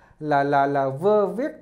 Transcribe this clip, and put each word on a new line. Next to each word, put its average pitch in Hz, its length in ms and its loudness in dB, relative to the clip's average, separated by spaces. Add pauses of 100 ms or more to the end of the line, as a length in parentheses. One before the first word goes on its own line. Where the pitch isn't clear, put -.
(200)
là, 143 240 0
là, 143 220 2
là 139 240 -2
vơ 196 380 2
vét 233 240 -6 (100)